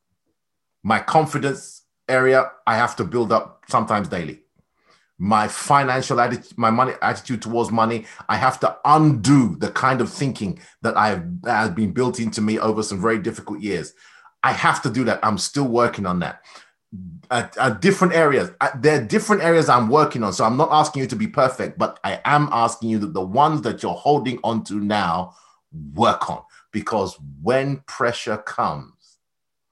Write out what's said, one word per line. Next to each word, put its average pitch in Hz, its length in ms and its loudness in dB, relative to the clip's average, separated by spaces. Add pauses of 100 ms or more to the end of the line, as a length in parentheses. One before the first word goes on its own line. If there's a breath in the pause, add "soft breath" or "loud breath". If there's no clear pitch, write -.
(840)
My 104 160 2
confidence - 840 -2 (260)
area, 131 400 4 (160)
I 113 120 2
have 117 180 0
to - 80 -4
build 107 280 -2
up - 360 0
sometimes 110 400 0
daily. 80 340 -8 (800)
My 107 280 2
financial 131 680 0
atti-, 120 400 -2
my 117 120 2
money, 123 320 2
attitude 107 400 -4
towards 113 300 -2
money, 113 340 0 (240 loud breath)
I 104 80 0
have 131 240 0
to - 240 0
undo 135 680 4
the 101 160 -4
kind 131 280 0
of 127 140 -4
thinking 113 460 -6 (240 loud breath)
that 117 120 -2
I 107 140 4
have, 90 320 -6
that 117 160 0
has 110 140 0
been 101 200 -2
built 120 280 -2
into 113 200 -4
me 107 200 -2
over 110 240 -2
some 98 180 -6
very 113 160 2
difficult 104 420 -8
years. 90 340 -8 (500 soft breath)
I 127 80 2
have 160 320 -2
to 131 80 -2
do 123 140 -2
that. 110 180 -2
I'm 104 160 -2
still 143 280 -4
working 113 380 0
on 90 140 0
that. - 240 -6 (880 loud breath)
At, 117 260 -4
at 110 240 0
different 190 320 4
areas, 143 380 2 (100)
at, 135 200 -2
there 147 200 4
are - 20 -6
different 208 380 0
areas 165 260 4
I'm 123 220 4
working 143 340 4
on. 95 100 0
So 113 120 2
I'm 117 100 2
not 156 160 2
asking 151 300 2
you 131 60 -2
to 131 80 -8
be 107 120 -2
perfect, 127 520 -2
but - 240 -2
I 98 200 -4
am 147 280 2
asking 117 380 0
you 110 100 0
that 95 160 -4
the 92 100 -2
ones 139 380 2
that 101 180 -4
you're 92 120 -4
holding 127 500 0
on 113 220 -2
to 98 100 -8
now, 98 580 -2 (600 soft breath)
work 104 340 2
on. 58 140 -8 (280 soft breath)
Because 101 460 -4 (240)
when 135 360 0 (100)
pressure 117 500 -4
comes, - 800 -8 (540)